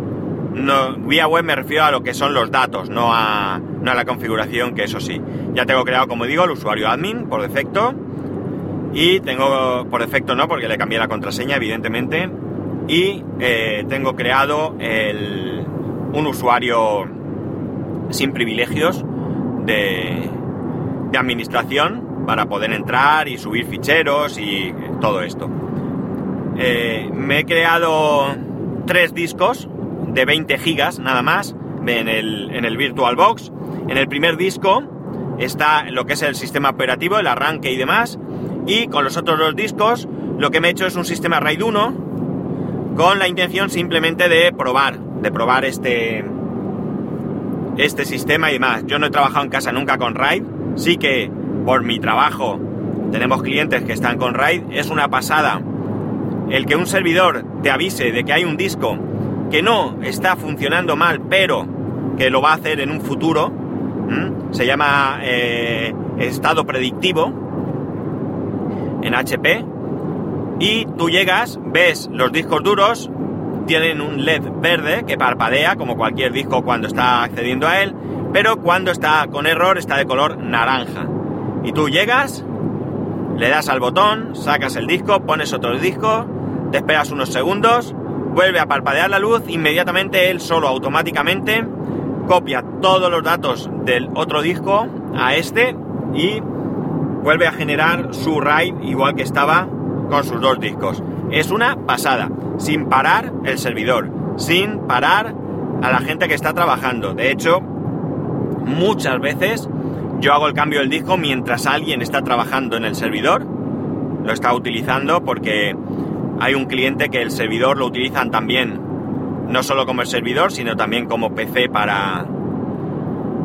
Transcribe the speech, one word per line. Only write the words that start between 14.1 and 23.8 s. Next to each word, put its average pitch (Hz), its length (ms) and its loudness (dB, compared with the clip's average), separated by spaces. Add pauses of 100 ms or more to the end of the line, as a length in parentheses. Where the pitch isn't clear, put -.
creado 139 640 2
el, 104 880 -2 (480)
un 151 140 0
usuario 117 800 2 (1080)
sin 135 200 0
privilegios 120 720 0 (600)
de, 92 640 0 (840)
de 131 60 2
administración 127 1120 0
para 107 180 2
poder 104 280 -2
entrar 135 540 2
y 123 120 -6
subir 110 260 -2
ficheros 143 720 0